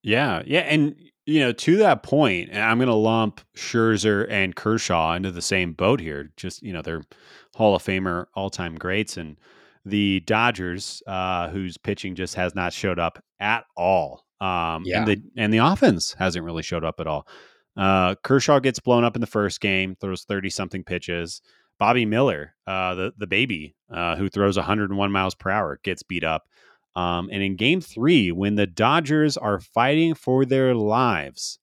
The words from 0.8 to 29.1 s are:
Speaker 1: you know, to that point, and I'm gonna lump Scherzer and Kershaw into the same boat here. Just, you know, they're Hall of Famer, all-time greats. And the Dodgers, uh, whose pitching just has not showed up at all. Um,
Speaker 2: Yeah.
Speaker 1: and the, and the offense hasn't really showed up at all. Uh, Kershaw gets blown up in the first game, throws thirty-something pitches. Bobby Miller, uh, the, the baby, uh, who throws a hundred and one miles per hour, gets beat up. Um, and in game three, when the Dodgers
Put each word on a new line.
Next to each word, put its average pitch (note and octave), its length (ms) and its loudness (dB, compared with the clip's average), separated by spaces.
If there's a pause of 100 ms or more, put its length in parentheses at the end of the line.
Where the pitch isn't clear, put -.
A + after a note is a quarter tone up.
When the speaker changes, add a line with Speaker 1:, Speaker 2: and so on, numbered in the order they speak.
Speaker 1:
you D3+ 140 4
know, B2+ 100 2
to D#3+ 260 2
that F#3 240 4
point, A2 500 2
and G#2 120 -4
I'm A2+ 160 4
gonna B2 160 4
lump A2 460 2 (140)
Scherzer G#2+ 760 2
and F#2+ 240 0
Kershaw F2 580 0
into F#2 180 -4
the E2+ 120 -10
same F2+ 300 0
boat G#2 260 2
here. D2 380 -10
Just, - 260 -12
you G2+ 100 -10
know, D#2+ 80 -8
they're D#2+ 220 -8 (520)
Hall G#2+ 200 6
of F2+ 80 -2
Famer, F#2 500 -2
all-time F#2 420 -6
greats. F#2+ 420 -4
And D#2+ 200 -12 (480)
the G2 360 2
Dodgers, G2 840 -2
uh, F#2 440 -4
whose F#2 280 -8
pitching G2 380 -6
just F2+ 200 -8
has F2+ 200 -2
not F2+ 180 -4
showed F#2 260 -4
up E2 240 -4 (160)
at G#2+ 260 -2 (120)
all. F2 480 0 (140)
Um, E2+ 460 -4
Speaker 2:
Yeah. F#2+ 140 -2
Speaker 1:
and A2 80 0
the, G#2 140 2 (160)
and G#2+ 160 0
the A2 60 4
offense D3 580 2
hasn't F2+ 280 -2
really E2 180 -6
showed E2 200 -4
up D#2+ 160 -6
at E2 60 -8
all. D2+ 220 -6 (500)
Uh, F#2+ 380 2
Kershaw C#3 440 4
gets C3 200 0
blown A#2+ 240 4
up A#2 120 0
in A#2+ 60 -2
the A2+ 60 -4
first G#2 340 -2
game, F#2+ 340 0
throws F#2+ 280 -8
thirty-something F#2+ 600 -6
pitches. E2+ 580 -6 (400)
Bobby A#2+ 240 2
Miller, G#2 480 -2 (140)
uh, F#2 260 -4
the, F#2 240 -4
the G#2 80 -8
baby, F2+ 500 -4 (160)
uh, E2+ 240 -4
who F#2+ 140 -2
throws G2+ 260 4
a F#2+ 60 0
hundred G2+ 300 -2
and G2 80 -4
one G2+ 120 0
miles F#2+ 220 0
per - 160 -8
hour, F#2+ 340 -2
gets F#2 200 -6
beat F2 200 -6
up. D#2+ 200 -2 (520)
Um, F2 360 -2
and G2+ 100 -4
in G2 140 -2
game C#3 260 0
three, A#2+ 500 2
when G2 220 0
the G#2 140 2
Dodgers D3 680 2